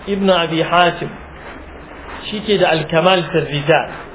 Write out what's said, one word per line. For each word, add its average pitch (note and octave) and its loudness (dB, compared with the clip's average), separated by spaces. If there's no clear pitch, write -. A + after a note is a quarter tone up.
Ibn G3 0
Abi E3 2
Hatim, E3+ 2
shi G#3 -6
ke G3+ 2
da F3 4
Al-Kamal E3 2
fi E3 -2
Rijal. C#3 0